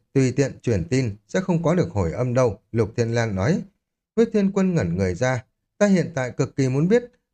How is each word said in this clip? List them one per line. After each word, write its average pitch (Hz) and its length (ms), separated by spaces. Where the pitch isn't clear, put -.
tùy 131 200
tiện 135 280
truyền 101 240
tin, 123 320
sẽ 185 120
không 170 220
có 165 120
được 165 160
hồi 87 220
âm 123 220
đâu", 123 240
Lục 110 240
Thiên 117 180
Lan 117 200
nói. 127 280
Huyết 226 160
thiên 196 200
quân 190 220
ngẩn 90 220
người 92 180
ra, 127 300
"Ta 208 80
hiện 180 280
tại 127 160
cực - 260
kỳ 135 120
muốn 143 200
biết, 240 160